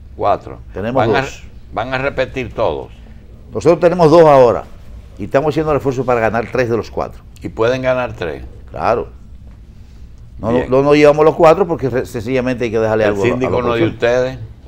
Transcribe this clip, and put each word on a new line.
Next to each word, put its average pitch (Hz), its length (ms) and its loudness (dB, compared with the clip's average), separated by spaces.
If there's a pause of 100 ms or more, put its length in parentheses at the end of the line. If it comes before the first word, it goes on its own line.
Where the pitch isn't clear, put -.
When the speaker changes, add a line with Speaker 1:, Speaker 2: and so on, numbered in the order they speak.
(160)
Speaker 1:
Cuatro. 95 440 -4 (140)
Speaker 2:
Tenemos 113 320 -2
Speaker 1:
¿Van 113 120 0
a 135 40 0
Speaker 2:
dos. - 220 -10 (300)
Speaker 1:
van 117 200 -6
a 127 40 -4
repetir 127 560 -6
todos? 76 400 -4 (600)
Speaker 2:
Nosotros 160 280 2
tenemos 175 280 4
dos 170 140 8
ahora 123 400 6 (540)
y 101 80 -10
estamos 143 240 0
haciendo 156 220 -2
el 139 80 2
esfuerzo 127 260 -4
para 120 160 0
ganar 110 280 -2
tres 123 200 -2
de 117 80 0
los 101 120 -6
cuatro. - 340 -8 (180)
Speaker 1:
¿Y 101 80 -10
pueden 120 320 -2
ganar 127 320 -2
tres? 76 300 -8 (280)
Speaker 2:
Claro. 98 380 -2 (1300)
No, 110 120 -4
no, 123 60 2
Speaker 1:
Bien. 120 140 -2
Speaker 2:
no 139 120 4
nos 147 120 4
llevamos 151 280 6
los 151 120 4
cuatro 170 300 6
porque 147 240 -4
re-, 120 160 -2
sencillamente 123 600 -4
hay 110 60 -4
que 113 80 0
dejarle 110 260 2
Speaker 1:
¿El 104 60 2
Speaker 2:
algo 98 120 -2
a - 20 2
la, 92 60 2
a - 40 0
la - 40 -4
Speaker 1:
síndico - 220 -2
no 120 120 0
de 117 60 0
Speaker 2:
persona. 113 140 0
Speaker 1:
ustedes? 127 460 0 (280)